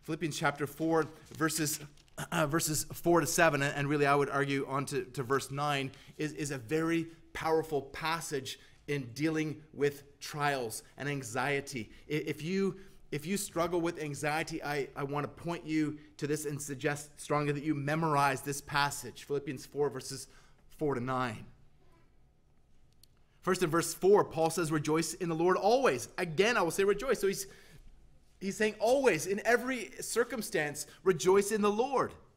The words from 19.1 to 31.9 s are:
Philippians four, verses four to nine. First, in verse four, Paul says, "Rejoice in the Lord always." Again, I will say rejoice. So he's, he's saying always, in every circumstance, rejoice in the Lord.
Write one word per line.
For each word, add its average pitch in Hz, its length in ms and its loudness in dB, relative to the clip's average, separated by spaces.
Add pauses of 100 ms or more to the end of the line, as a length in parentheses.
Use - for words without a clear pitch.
Philippians 143 420 -6
four, 143 240 0
verses 127 360 -10 (520)
four 147 160 0
to 120 80 -2
nine. 127 420 -4 (2000)
First, 185 200 2
in 175 60 2
verse 160 240 2
four, 190 320 6
Paul 160 240 0
says, 160 240 0
"Rejoice 156 400 0
in 175 160 -6
the 165 60 0
Lord 175 240 4
always." 202 580 4
Again, 185 400 2
I 208 60 4
will 165 80 2
say 196 140 2
rejoice. 208 360 2
So 196 60 0
he's, 190 200 -2 (960)
he's 190 160 -6
saying 214 220 0
always, 220 480 4
in 202 180 -2
every 247 460 2 (100)
circumstance, 208 840 -2 (160)
rejoice 190 480 4
in 220 120 0
the 208 80 4
Lord. 220 420 0 (240)